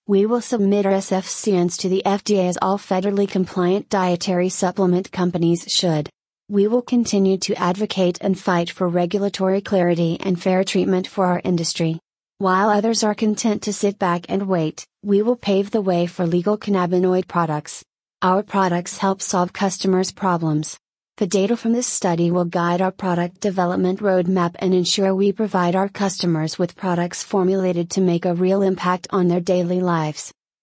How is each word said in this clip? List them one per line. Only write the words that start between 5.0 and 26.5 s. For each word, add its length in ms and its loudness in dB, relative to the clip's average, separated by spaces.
companies 580 0
should. 400 0
We 180 4
will 140 2
continue 560 2
to 180 -4
advocate 640 0
and 180 0
fight 340 0
for 180 -2
regulatory 720 0
clarity 580 0
and 220 -2
fair 240 2
treatment 420 0
for 200 -2
our 180 0
industry. 540 -2
While 300 2
others 340 2
are 120 0
content 460 0
to 120 -6
sit 260 -2
back 280 -2
and 220 -4
wait, 360 -2
we 200 2
will 160 0
pave 340 0
the 100 0
way 260 0
for 180 -4
legal 320 0
cannabinoid 720 0
products. 540 -4
Our 220 2
products 540 -2
help 240 -2
solve 320 -2
customers' 580 0
problems. 640 -2
The 100 0
data 280 2
from 180 -2
this 120 0
study 460 0
will 140 0
guide 360 0
our 80 2
product 520 -4
development 580 0
roadmap 580 2
and 160 0
ensure 400 2
we 180 2
provide 440 0
our 140 0
customers 680 -2